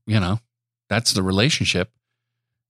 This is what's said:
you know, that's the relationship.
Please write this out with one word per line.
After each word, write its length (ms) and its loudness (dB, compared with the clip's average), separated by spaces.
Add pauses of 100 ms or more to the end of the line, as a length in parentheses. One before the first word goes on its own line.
you 140 0
know, 180 -2 (500)
that's 240 0
the 100 0
relationship. 680 0 (800)